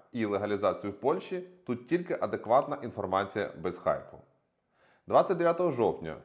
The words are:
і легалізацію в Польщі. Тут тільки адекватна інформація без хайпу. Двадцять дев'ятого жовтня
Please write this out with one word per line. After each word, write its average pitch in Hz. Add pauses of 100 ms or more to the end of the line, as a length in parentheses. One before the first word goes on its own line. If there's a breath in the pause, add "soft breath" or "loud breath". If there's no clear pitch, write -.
(120)
і 113
легалізацію 101
в -
Польщі. 180 (180)
Тут 120
тільки 175
адекватна 113
інформація 98
без 87
хайпу. - (920 soft breath)
Двадцять 165
дев'ятого 170
жовтня 90